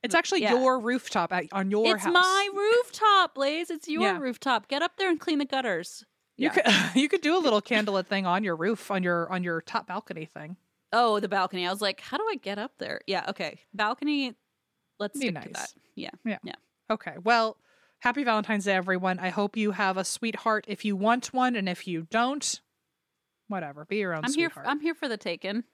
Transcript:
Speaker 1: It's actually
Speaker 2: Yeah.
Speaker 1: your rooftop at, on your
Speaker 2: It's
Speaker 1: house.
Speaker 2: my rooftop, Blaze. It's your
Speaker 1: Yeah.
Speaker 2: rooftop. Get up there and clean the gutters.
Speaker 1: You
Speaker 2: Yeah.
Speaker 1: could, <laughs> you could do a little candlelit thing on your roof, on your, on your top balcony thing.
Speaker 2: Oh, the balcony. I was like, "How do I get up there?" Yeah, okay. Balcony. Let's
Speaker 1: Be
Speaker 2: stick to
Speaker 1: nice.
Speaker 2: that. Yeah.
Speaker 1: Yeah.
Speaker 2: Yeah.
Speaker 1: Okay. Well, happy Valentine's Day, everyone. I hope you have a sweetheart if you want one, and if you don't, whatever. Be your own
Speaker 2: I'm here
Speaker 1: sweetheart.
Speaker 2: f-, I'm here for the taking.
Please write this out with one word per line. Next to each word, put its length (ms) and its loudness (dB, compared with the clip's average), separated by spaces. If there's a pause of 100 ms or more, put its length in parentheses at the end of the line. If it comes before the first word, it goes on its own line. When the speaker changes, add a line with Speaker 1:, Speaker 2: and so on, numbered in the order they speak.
Speaker 1:
It's 120 -2
actually 260 4
Speaker 2:
Yeah. 180 4
Speaker 1:
your 220 4
rooftop 500 -2
at, 220 -2
on 180 -2
your 240 4
Speaker 2:
It's 100 -4
Speaker 1:
house. 100 2
Speaker 2:
my 400 4
rooftop, 800 4
Blaze. 340 -2
It's 180 -8
your 140 -2
Speaker 1:
Yeah. 180 2
Speaker 2:
rooftop. 480 -2
Get 140 -2
up 160 -2
there 140 0
and 100 2
clean 180 0
the 60 2
gutters. 640 -4 (320)
Speaker 1:
You 80 2 (100)
Speaker 2:
Yeah. 60 4
Speaker 1:
could, 20 0
<laughs> 380 4
you 80 4
could 100 2
do 160 2
a 60 2
little 180 4
candlelit 460 0
thing 180 0
on 180 2
your 140 0
roof, 340 -2
on 120 2
your, 280 2
on 140 -2
your 160 -2
top 280 -6
balcony 360 -10
thing. 320 -14 (340)
Speaker 2:
Oh, 300 2
the 80 -4
balcony. 380 -2
I 40 -2
was 120 -4
like, 180 -2
"How 160 -10
do 140 -2
I 60 -6
get 220 -8
up 200 -10
there?" 280 -8
Yeah, 220 -2
okay. 320 -8 (140)
Balcony. 580 -2 (680)
Let's 200 -6
Speaker 1:
Be 100 -2
Speaker 2:
stick 140 -4
to 80 -16
Speaker 1:
nice. 20 -16
Speaker 2:
that. 220 -8 (220)
Yeah. 140 -10 (140)
Speaker 1:
Yeah. 180 -4
Speaker 2:
Yeah. 120 -12 (360)
Speaker 1:
Okay. 320 -4
Well, 360 2 (400)
happy 260 0
Valentine's 400 0
Day, 100 2
everyone. 440 0
I 100 -4
hope 260 -2
you 180 0
have 260 0
a 60 -2
sweetheart 600 -2
if 160 -8
you 140 0
want 380 0
one, 220 2
and 120 -2
if 180 -6
you 220 -4
don't, 500 0 (880)
whatever. 360 -8
Be 140 -4
your 160 -2
own 100 -4
Speaker 2:
I'm 80 0
here 160 0
Speaker 1:
sweetheart. 180 -12
Speaker 2:
f-, 60 0
I'm 80 -2
here 140 -2
for 140 -6
the 100 -4
taking. 560 -4